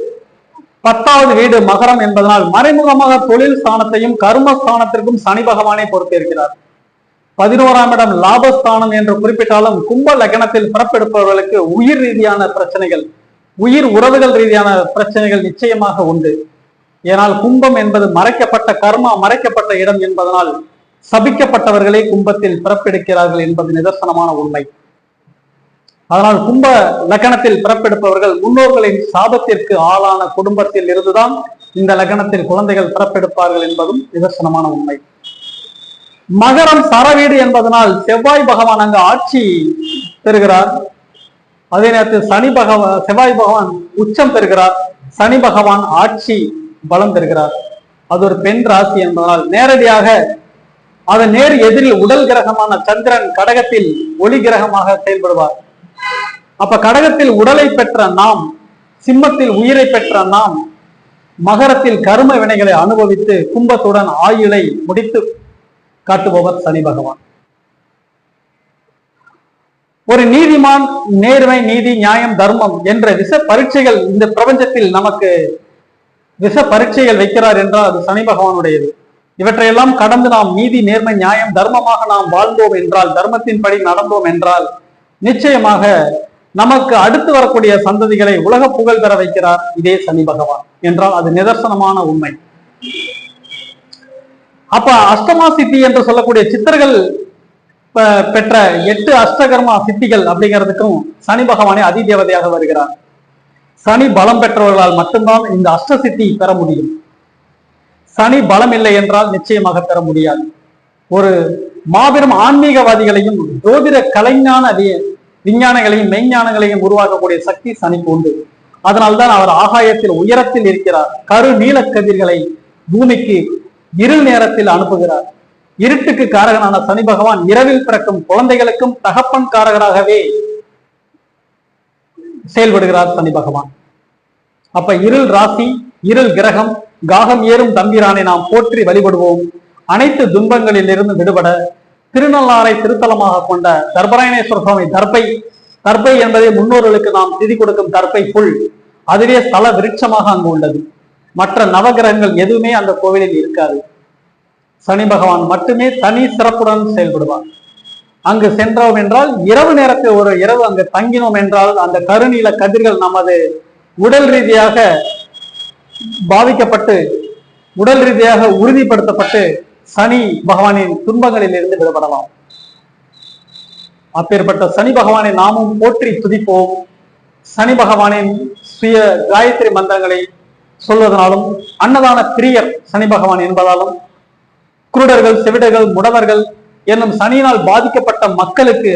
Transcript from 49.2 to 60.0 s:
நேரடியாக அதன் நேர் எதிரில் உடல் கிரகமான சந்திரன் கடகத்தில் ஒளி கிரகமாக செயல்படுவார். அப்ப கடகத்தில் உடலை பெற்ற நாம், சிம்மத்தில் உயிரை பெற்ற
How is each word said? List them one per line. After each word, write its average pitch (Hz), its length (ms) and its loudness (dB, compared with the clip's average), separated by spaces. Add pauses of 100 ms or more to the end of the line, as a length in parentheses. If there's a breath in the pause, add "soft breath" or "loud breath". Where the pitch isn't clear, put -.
நேரடியாக 226 600 2 (1000)
அதன் 214 260 2
நேர் 285 260 4
எதிரில் 220 420 4
உடல் 262 260 2
கிரகமான 220 440 0 (100)
சந்திரன் 220 520 -2
கடகத்தில் 233 560 0 (280)
ஒளி 220 220 0
கிரகமாக 202 480 0 (100)
செயல்படுவார். 175 580 -2 (1000)
அப்ப 202 220 0
கடகத்தில் 285 540 2
உடலை 269 360 4
பெற்ற 226 440 0
நாம், 196 300 2 (640)
சிம்மத்தில் 269 480 2
உயிரை 262 300 2
பெற்ற 226 420 0